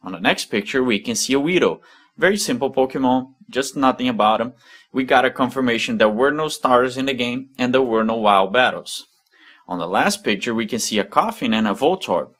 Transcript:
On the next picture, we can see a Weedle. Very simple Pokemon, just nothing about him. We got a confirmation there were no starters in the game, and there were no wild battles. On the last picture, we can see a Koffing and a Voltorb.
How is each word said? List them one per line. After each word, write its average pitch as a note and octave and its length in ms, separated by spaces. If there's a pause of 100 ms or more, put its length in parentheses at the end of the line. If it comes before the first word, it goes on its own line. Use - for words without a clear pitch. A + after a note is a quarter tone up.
On F#2+ 100
the E2+ 60
next D3 260
picture, B2 380
we A2+ 160
can A2+ 160
see - 180
a C#3 60
Weedle. C#3 420 (360)
Very F#3+ 200
simple C3+ 340
Pokemon, C3 640 (160)
just C3+ 260
nothing B2+ 320
about G#2+ 320
him. B2 140 (400)
We C3 100
got B2+ 220
a B2 60
confirmation B2 680
there G#2+ 120
were B2 220
no D#3 160
starters B2+ 500
in C3+ 100
the C#3 60
game, B2 440
and B2 160
there C3 80
were A2+ 240
no A2+ 100
wild G2+ 380
battles. G#2+ 520 (600)
On F2+ 140
the E2 80
last C3+ 380
picture, A2+ 280
we A2+ 140
can A2 120
see G#2+ 200
a G2 60
Koffing D3+ 480
and A2 120
a G2+ 80
Voltorb. G#2+ 680